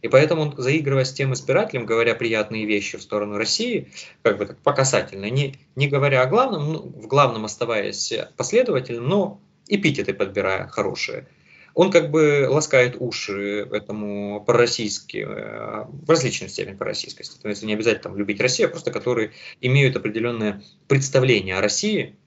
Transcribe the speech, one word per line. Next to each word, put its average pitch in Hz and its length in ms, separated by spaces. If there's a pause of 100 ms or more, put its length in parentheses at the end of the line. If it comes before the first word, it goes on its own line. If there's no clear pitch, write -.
И - 20
поэтому 151 360
он, 143 120
заигрывая 135 480
с - 100
тем 135 200
избирателем, 135 540
говоря 113 260
приятные 110 540
вещи 104 280
в - 60
сторону 104 360
России, 214 540 (300)
как 107 160
бы 101 80
так - 140
по 143 120
касательной, 107 600
не, 135 240 (200)
не 143 120
говоря 139 340
о 131 60
главном, 170 460
ну, 151 60 (160)
в 110 120
главном 120 360
оставаясь 107 720 (240)
последовательным, 131 680
но 190 340 (260)
эпитеты 101 460
подбирая 95 540
хорошие, - 600 (460)
он 190 160
как 156 220
бы 147 360
ласкает 127 520
уши 101 720
этому 104 760
пророссийски-, 113 800
э, 110 600
в - 200
различной 151 420
степени 98 260
пророссийскости. - 680
То 107 80
есть 104 140
не 110 100
обязательно 110 300
там 95 120
любить 101 240
Россию, 127 280
а - 40
просто - 200
которые 113 400 (280)
имеют 131 360
определённое 107 680 (260)
представление 127 720
о 98 40
России 127 540 (120)